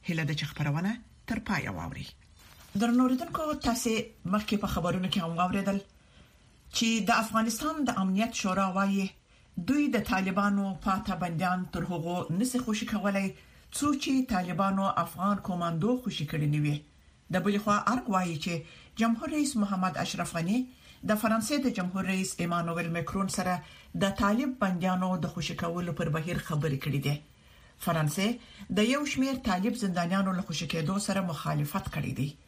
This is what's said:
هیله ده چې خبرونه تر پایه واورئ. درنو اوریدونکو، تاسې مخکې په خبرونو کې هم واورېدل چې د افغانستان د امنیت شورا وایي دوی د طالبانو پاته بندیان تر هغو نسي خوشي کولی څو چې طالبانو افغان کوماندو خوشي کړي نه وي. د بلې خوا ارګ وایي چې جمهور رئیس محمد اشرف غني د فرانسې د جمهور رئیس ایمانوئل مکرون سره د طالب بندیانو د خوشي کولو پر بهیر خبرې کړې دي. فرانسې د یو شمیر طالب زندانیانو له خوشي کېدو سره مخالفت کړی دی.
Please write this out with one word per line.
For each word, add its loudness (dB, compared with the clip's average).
هیله -2
ده -2
چې -4
خبرونه -2
تر -2
پایه -2
واورئ. -8
درنو 6
اوریدونکو، 0
تاسې 2
مخکې 0
په -2
خبرونو 0
کې 2
هم -4
واورېدل 2
چې 2
د 4
افغانستان 0
د 0
امنیت 2
شورا 2
وایي 2
دوی 4
د 2
طالبانو 2
پاته -2
بندیان 0
تر -4
هغو -2
نسي 0
خوشي -2
کولی 0
څو 2
چې 2
طالبانو 0
افغان 0
کوماندو 0
خوشي -4
کړي 0
نه 2
وي. 0
د 0
بلې 2
خوا 4
ارګ -2
وایي 0
چې -2
جمهور 0
رئیس 0
محمد 0
اشرف -4
غني 2
د 4
فرانسې 2
د 2
جمهور -2
رئیس -2
ایمانوئل -2
مکرون -2
سره 0
د 2
طالب 2
بندیانو 2
د -4
خوشي -4
کولو -4
پر 0
بهیر -2
خبرې 0
کړې 0
دي. 0
فرانسې 0
د 6
یو 4
شمیر 2
طالب 2
زندانیانو 2
له -2
خوشي -4
کېدو 0
سره 0
مخالفت -2
کړی -2
دی. 0